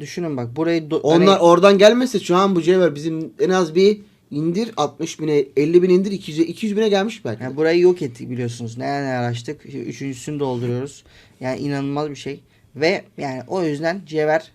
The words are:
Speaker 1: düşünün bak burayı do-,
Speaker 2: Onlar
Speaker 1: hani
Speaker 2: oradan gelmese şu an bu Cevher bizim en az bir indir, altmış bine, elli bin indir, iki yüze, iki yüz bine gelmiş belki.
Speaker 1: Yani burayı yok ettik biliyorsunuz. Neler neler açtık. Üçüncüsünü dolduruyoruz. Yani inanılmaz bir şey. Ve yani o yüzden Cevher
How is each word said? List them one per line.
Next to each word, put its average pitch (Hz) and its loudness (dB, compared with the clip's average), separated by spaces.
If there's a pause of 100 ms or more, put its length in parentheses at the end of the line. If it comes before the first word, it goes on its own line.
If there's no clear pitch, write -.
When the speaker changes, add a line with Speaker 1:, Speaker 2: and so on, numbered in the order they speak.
Speaker 1:
düşünün 151 -8
bak 120 -8
burayı 165 0
do-, 151 -4
Speaker 2:
Onlar 165 4
Speaker 1:
hani 196 6
Speaker 2:
oradan 175 8
gelmese 233 4
şu 175 0
an 196 2
bu 165 0
Cevher 175 4
bizim 160 -8
en 160 0
az 180 0
bir 202 4 (300)
indir, 170 -4
altmış 151 -6
bine, 151 0 (120)
elli 165 4
bin 185 4
indir, 190 2
iki 180 -10
yüze, 151 0
iki 170 -6
yüz 202 -4
bine 220 0
gelmiş 202 -2
belki. 113 -8
Speaker 1:
Yani 131 -10
burayı 160 2
yok 180 4
ettik 123 -10
biliyorsunuz. 120 -8
Neler 139 -6
neler 123 -4
açtık. 120 -10
Üçüncüsünü 139 -10
dolduruyoruz. 127 -6 (360)
Yani 127 -6
inanılmaz 143 -6
bir 139 -14
şey. 139 -12 (360)
Ve 165 0 (140)
yani 131 -8
o 185 -4
yüzden 160 -4
Cevher 156 -2